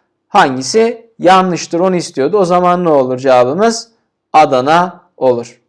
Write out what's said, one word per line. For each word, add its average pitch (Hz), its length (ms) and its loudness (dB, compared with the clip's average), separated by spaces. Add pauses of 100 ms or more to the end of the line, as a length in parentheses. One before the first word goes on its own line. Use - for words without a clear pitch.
(280)
Hangisi 196 920 -2
yanlıştır 180 600 0
onu 185 160 0
istiyordu. 160 420 -4
O 190 80 2
zaman 180 380 0
ne 170 60 0
olur 127 280 0
cevabımız? 135 720 0 (460)
Adana 156 680 0 (160)
olur. 120 520 -4